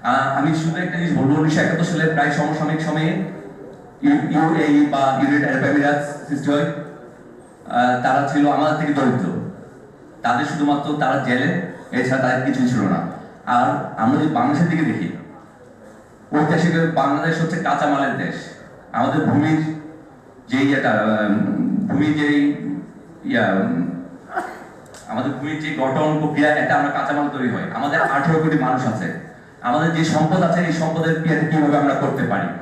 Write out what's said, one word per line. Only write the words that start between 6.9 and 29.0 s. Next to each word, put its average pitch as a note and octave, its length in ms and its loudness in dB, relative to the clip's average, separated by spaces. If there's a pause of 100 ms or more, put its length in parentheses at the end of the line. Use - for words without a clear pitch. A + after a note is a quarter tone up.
তারা C#3 300 2
ছিল C#3+ 180 4
আমাদের D3+ 260 2
থেকে D3 160 -2
দরিদ্র, B2 380 0 (920)
তাদের D3 240 0
শুধুমাত্র D3 480 -2
তারা C3+ 300 0
জেলে, B2+ 480 -2 (200)
এছাড়া B2+ 300 0
তাদের B2+ 240 0
কিছুই B2 240 2
ছিল A#2 120 0
না। F2 160 0 (480)
আর - 520 0
আমরা C3 240 2
যদি D3+ 120 0
বাংলাদেশের D3+ 360 2
দিকে D#3+ 140 0
দেখি, G#2 340 -2 (1160)
ঐতিহাসিকভাবে E3 540 2
বাংলাদেশ D#3+ 540 0
হচ্ছে E3+ 160 -2
কাঁচামালের C#3 600 0
দেশ। - 180 -6 (580)
আমাদের - 320 0
ভূমির D3+ 380 2 (840)
যে B2+ 100 0
ইয়েটা, C3+ 340 2
উম, G#2+ 960 0
ভূমির D3+ 300 2
যেই D3 360 4 (720)
ইয়া, A2 280 2
উম, F#2+ 380 0 (1160)
আমাদের B2+ 240 -4
ভূমির D3+ 280 -6
যে - 200 -6
গঠন D#3 400 0
প্রক্রিয়া, D3 300 2
এটা D3+ 260 2
আমরা C#3+ 160 0
কাঁচামাল C#3+ 460 -2
তৈরি B2 120 -2
হয়। - 140 -4 (100)
আমাদের C#3 280 -2
আঠারো D#3 380 2
কোটি D3+ 200 2
মানুষ B2+ 280 0
আছে, - 460 -6 (280)